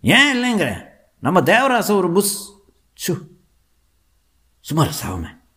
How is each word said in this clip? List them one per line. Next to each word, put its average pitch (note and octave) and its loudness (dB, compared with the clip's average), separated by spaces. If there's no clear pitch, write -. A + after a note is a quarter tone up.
ஏன் C4 4
இல்லைங்கிறேன். G#3+ -2
நம்ம E3+ 2
தேவராச G#3+ 2
ஒரு F#3 0
புஷ். - -2
சு, - -6
சுமார் D3 -2
சாவமே. F2+ -8